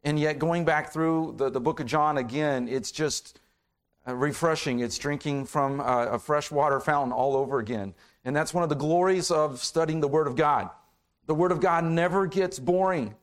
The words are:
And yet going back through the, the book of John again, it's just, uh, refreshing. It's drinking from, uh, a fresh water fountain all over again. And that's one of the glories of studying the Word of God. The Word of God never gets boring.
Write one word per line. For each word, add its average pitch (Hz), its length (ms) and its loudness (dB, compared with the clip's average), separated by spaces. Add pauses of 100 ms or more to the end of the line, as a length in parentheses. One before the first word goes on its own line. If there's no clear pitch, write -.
And 151 140 0
yet 151 200 0
going 165 260 0
back 156 280 2
through 160 440 0
the, 135 140 0
the 127 100 -2
book 151 200 -2
of 139 60 -4
John 147 320 2
again, 127 500 -2
it's 131 240 -6
just, - 480 -4 (680)
uh, 123 80 -6
refreshing. 147 640 0
It's 120 180 -4
drinking 143 500 -4
from, 139 340 -2
uh, 123 260 0
a 113 140 -2
fresh 147 300 -2
water 143 280 2
fountain 139 340 0
all 131 240 0
over 135 220 0
again. 104 340 -4 (320)
And 131 100 -4
that's 151 200 -2
one 175 80 2
of 165 60 0
the 147 80 0
glories 175 540 2
of 151 320 0
studying 160 380 0
the 147 80 2
Word 147 200 2
of 123 80 -4
God. 139 340 2 (560)
The 156 80 0
Word 175 160 4
of 165 100 2
God 170 240 4
never 170 420 2
gets 180 340 -2
boring. 175 640 0